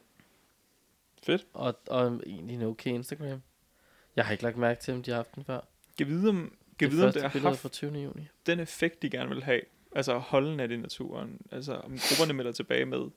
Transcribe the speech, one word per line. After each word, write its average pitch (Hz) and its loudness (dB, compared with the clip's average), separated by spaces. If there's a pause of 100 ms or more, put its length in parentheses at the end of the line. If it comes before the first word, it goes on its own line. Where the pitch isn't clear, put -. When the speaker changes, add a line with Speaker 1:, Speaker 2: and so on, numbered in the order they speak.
(1200)
Speaker 1:
Fedt. 175 0
Speaker 2:
og, 123 -2
og 127 4 (220)
egentlig 98 -8
en 120 -4
okay 110 -2
Instagram. 131 -6 (760)
Jeg 110 4
har 107 0
ikke 104 -2
lagt 117 0
mærke 120 2
til, 131 -4
om 123 -6
de 127 -4
har 120 0
haft 120 -4
den 139 -12
før. 127 -6 (380)
Speaker 1:
Kan 143 0
vide, 175 2
om, 180 0 (220)
kan 143 6
Speaker 2:
Det - 0
Speaker 1:
vide, 165 6
om - 10
Speaker 2:
første - 4
Speaker 1:
det 139 0
har 139 0
Speaker 2:
billede 139 4
Speaker 1:
haft 131 2
Speaker 2:
fra 135 -8
tyvende 147 -6
juni. 147 -10 (180)
Speaker 1:
den 170 2
effekt, 165 -2
de 147 0
gerne 127 -4
vil 131 -4
have. 131 4 (340)
Altså 135 2
at 127 0
holde 143 4
nat 120 -2
i 120 -2
naturen. - -8 (100)
Altså 135 -8
om - -8
grupperne 143 2
melder 123 -2
tilbage 127 0
med, 131 -2